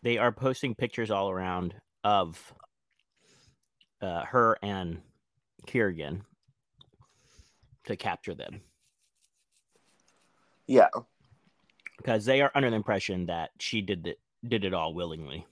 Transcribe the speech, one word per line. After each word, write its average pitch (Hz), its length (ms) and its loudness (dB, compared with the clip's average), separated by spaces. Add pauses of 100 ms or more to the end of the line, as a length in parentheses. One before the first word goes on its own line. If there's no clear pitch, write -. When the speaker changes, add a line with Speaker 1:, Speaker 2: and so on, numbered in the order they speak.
Speaker 1:
they 120 120 2
are 117 140 4
posting 127 460 -2
pictures 117 340 -4
all 98 180 2
around 92 460 -4 (300)
of, 95 500 0 (1500)
uh, 87 260 -4
her 117 360 4
and 95 400 -6 (640)
Kiergan 90 540 -2 (1700)
to 107 100 -4
capture 90 400 -6
them. - 240 -14 (2000)
Speaker 2:
Yeah. 123 180 10 (1080)
Speaker 1:
Because 110 280 0
they 135 180 6
are 139 120 4
under 135 160 4
the 113 60 2
impression 98 500 -2
that 82 320 -4
she - 220 -4
did 92 260 -4
it, - 140 -8 (260)
did 113 180 0
it 92 80 0
all 82 220 -2
willingly. 80 580 -10